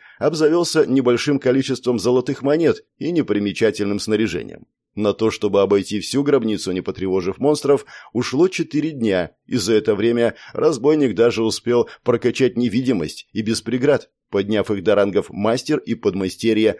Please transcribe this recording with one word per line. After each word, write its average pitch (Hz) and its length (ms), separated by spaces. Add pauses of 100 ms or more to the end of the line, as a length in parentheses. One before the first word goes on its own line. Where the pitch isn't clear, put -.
(200)
обзавёлся 156 640
небольшим 131 540
количеством 127 600
золотых 127 420
монет 147 420 (140)
и 160 140
непримечательным 131 880
снаряжением. 85 680 (280)
На 104 200
то, 110 180
чтобы 98 300
обойти 98 400
всю 135 220
гробницу, 110 500
не 92 80
потревожив 92 560
монстров, 139 480 (260)
ушло 131 380
четыре 156 420
дня, 101 400 (140)
и 131 100
за 107 180
это 107 220
время 117 400 (180)
разбойник 139 640
даже 113 280
успел 120 460 (140)
прокачать 120 540
невидимость 120 720
и 110 100
без 110 200
преград, 127 480 (200)
подняв 101 400
их 98 140
до 104 120
рангов 101 340
мастер 120 480
и - 180
подмастерье 107 840